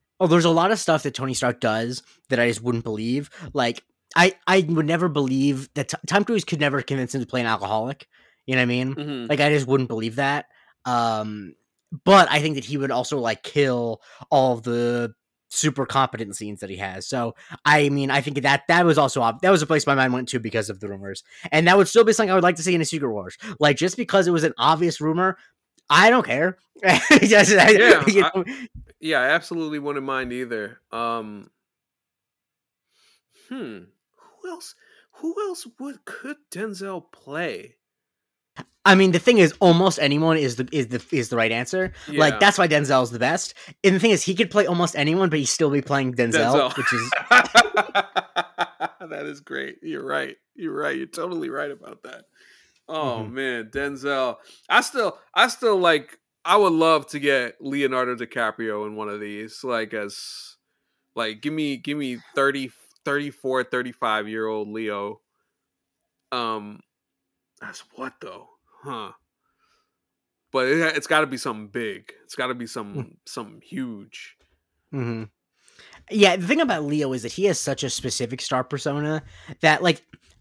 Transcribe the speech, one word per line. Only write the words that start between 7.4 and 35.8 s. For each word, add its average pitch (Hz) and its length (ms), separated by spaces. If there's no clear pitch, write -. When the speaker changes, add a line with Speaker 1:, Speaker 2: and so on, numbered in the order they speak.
Speaker 1:
an 120 60
alcoholic. 110 640
You 131 80
know 131 60
what - 20
I 123 40
mean? 127 280
Speaker 2:
Mm-hmm. 143 340
Speaker 1:
Like, 147 120
I 147 100
just 143 160
wouldn't 127 240
believe 113 260
that. 143 300
Um, 107 680
but 190 260
I 151 100
think 156 140
that 135 100
he 139 140
would 135 120
also, 127 280
like, 117 240
kill 123 580
all 131 240
of 113 80
the 120 520
super 139 340
competent 113 500
scenes 104 260
that 98 100
he 95 60
has. 95 300
So, 120 280
I 147 240
mean, 139 220
I 139 100
think 139 220
that, 139 260
that 170 180
was 156 120
also 139 220
ob-, 117 220
that 180 80
was 175 120
a 147 40
place 151 200
my 139 80
mind 131 180
went 123 180
to 127 100
because 110 300
of 98 100
the 104 80
rumors. 98 360
And 160 160
that 185 80
would 196 120
still 233 160
be 220 80
something 214 180
I 185 40
would 185 80
like 175 140
to 165 60
see 180 120
in 165 60
a 160 60
Secret 143 240
Wars. 98 260
Like, 147 160
just 180 200
because 196 300
it 180 60
was 160 120
an 156 120
obvious 156 440
rumor, 175 360
I 180 200
don't 240 160
care. 151 320
<laughs> 196 40
Just, 208 340
I, 190 140
Speaker 2:
Yeah, 214 340
Speaker 1:
<laughs> - 40
you 196 160
Speaker 2:
I, - 100
Speaker 1:
know. 190 100
Speaker 2:
yeah, 156 200
I 127 100
absolutely 160 480
wouldn't 143 260
mind 131 280
either. 120 480
Um, 113 560
hmm, 165 300
who 359 60
else? 339 260
Who 330 220
else 381 260
would, 269 260